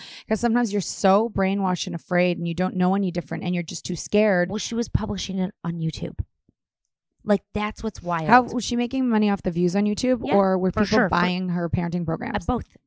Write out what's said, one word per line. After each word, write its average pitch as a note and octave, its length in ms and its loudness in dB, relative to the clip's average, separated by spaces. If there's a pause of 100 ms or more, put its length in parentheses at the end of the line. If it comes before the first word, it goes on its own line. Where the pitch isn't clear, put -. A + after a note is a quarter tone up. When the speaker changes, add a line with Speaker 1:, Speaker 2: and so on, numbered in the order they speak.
(280)
Speaker 1:
'Cause A3 140 0
sometimes A#3 320 2
you're G3+ 80 0
so G#3 480 2
brainwashed F#3+ 580 0
and E3+ 80 -6
afraid F3 420 2
and E3+ 100 -4
you E3 60 -2
don't F#3 220 -2
know F#3 180 2
any G3 160 0
different E3 360 -6
and F3 100 -2
you're F3 80 -2
just - 220 -10
too F3 100 -4
scared. F#3+ 540 2
Speaker 2:
Well, G#3 100 -4
she - 160 -6
was A#3 140 -2
publishing G3 500 -2
it F#3 240 -2
on E3+ 160 -4
YouTube. - 400 -6 (1040)
Like, G3+ 200 2 (100)
that's G#3+ 280 -6
what's A3 220 -8
wild. E3+ 240 -4
Speaker 1:
How B3 160 8
was A#3+ 220 -4
she A#3+ 100 -2
making B3 340 0
money G#3+ 220 2
off G3 120 -2
the F#3 60 -2
views F3 280 2
on G#3 80 2
YouTube, A#3 380 0
Speaker 2:
Yeah, C4 120 0
Speaker 1:
or F#3+ 240 4
were F#3 120 0
Speaker 2:
for G#3+ 100 0
Speaker 1:
people G3+ 160 2
Speaker 2:
sure. G3+ 120 4
For - 60 0
Speaker 1:
buying F3+ 340 0
her F3 200 0
parenting F3 360 -2
programs? E3 420 -4
Speaker 2:
Uh, B3+ 100 0
both. - 300 -10